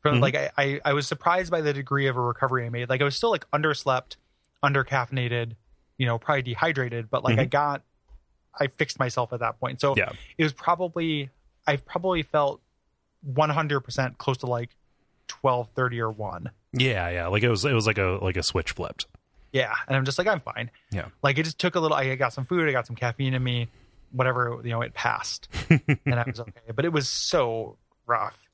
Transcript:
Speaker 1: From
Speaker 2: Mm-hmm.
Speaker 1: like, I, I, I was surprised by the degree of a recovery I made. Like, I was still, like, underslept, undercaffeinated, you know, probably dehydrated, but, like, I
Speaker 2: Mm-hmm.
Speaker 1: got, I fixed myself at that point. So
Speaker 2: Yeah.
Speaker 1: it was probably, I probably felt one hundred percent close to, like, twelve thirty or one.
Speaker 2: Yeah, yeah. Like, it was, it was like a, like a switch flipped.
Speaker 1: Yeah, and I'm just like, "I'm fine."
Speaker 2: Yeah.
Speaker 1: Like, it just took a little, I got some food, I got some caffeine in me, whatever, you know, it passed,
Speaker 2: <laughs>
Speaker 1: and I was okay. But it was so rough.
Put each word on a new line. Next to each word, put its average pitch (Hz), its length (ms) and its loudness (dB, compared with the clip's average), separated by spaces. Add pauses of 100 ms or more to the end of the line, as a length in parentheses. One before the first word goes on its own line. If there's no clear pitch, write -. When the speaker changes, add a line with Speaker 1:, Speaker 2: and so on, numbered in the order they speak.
Speaker 1:
From 147 140 4
Speaker 2:
Mm-hmm. 123 80 6
Speaker 1:
like, 135 140 2
I, 139 200 0
I, 139 300 0
I 143 80 2
was 143 140 0
surprised 175 420 0
by 165 100 0
the 147 140 2
degree 139 320 0
of 127 100 0
a 123 40 0
recovery 123 440 0
I 117 60 -6
made. 120 180 -4
Like, 131 140 2
I - 20 4
was 143 120 0
still, 233 140 0
like, 180 200 -2
underslept, 151 680 0 (480)
undercaffeinated, 123 880 0 (460)
you 131 80 0
know, 117 120 0
probably 139 240 0
dehydrated, 123 680 -2
but, 127 140 -2
like, 123 140 4
I 131 40 4
Speaker 2:
Mm-hmm. 127 80 0
Speaker 1:
got, 143 320 0 (760)
I 139 100 2
fixed - 300 -4
myself 127 360 -2
at 117 60 -6
that 117 200 -2
point. 131 200 -6
So 139 160 2
Speaker 2:
Yeah. 98 160 0 (260)
Speaker 1:
it 160 60 4
was 147 100 0
probably, 165 760 -2 (380)
I 143 100 2
probably 175 460 -2
felt 143 380 0 (640)
one 151 280 2
hundred 147 300 0
percent - 380 -4
close 131 200 -2
to, - 80 -6
like, 120 240 -4 (560)
twelve 123 480 0
thirty 123 260 0
or 113 120 0
one. 104 380 -8 (220)
Speaker 2:
Yeah, 120 380 2
yeah. 87 160 -2
Like, 104 160 2
it 120 80 4
was, 104 140 2
it 139 80 2
was 113 160 2
like 104 100 2
a, 95 240 2
like 92 140 0
a 87 80 0
switch - 260 0
flipped. - 360 -8 (460)
Speaker 1:
Yeah, 120 220 0 (140)
and 135 80 2
I'm 135 80 2
just 139 140 -2
like, 185 100 2
"I'm 196 120 2
fine." 117 300 -8 (220)
Speaker 2:
Yeah. 95 140 -4 (160)
Speaker 1:
Like, 139 160 4
it 160 40 0
just 160 160 -4
took 180 160 0
a 180 60 2
little, 151 160 2
I 135 180 0
got 127 180 0
some 131 120 -6
food, 165 240 0
I 143 40 0
got 123 140 0
some 120 100 -10
caffeine 131 380 0
in 127 80 0
me, 120 260 0 (440)
whatever, 123 500 0
you 120 80 -6
know, 117 120 -2
it 120 120 -8
passed, - 540 -4 (100)
Speaker 2:
<laughs> - 120 -8
Speaker 1:
and 139 440 4
I 120 120 0
was 123 140 -8
okay. 113 340 -16
But 139 100 0
it 170 80 0
was 143 160 2
so 117 680 0 (300)
rough. 107 320 0 (160)